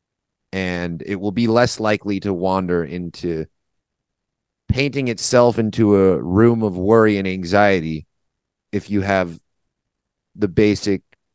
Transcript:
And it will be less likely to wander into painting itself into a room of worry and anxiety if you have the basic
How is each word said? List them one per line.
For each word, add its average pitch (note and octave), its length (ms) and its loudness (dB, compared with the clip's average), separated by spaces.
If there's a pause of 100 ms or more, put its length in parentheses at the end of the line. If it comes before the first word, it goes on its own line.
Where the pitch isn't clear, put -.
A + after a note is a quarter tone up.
(540)
And F2 520 -6
it G2+ 100 -6
will G2 180 -6
be A#2 140 0
less A#2+ 300 2
likely G#2 440 -2
to G2+ 120 -4
wander F2+ 520 -2
into E2+ 640 -8 (1200)
painting C3+ 380 -2
itself A#2+ 500 2
into A2 380 2
a F#2+ 260 2
room A2 400 4
of G2 160 -2
worry G#2+ 400 4
and F#2+ 100 -4
anxiety F#2 760 0 (680)
if G2+ 160 -8
you G2+ 140 -2
have F#2 380 -2 (960)
the G#2 120 -2
basic G2+ 540 0 (340)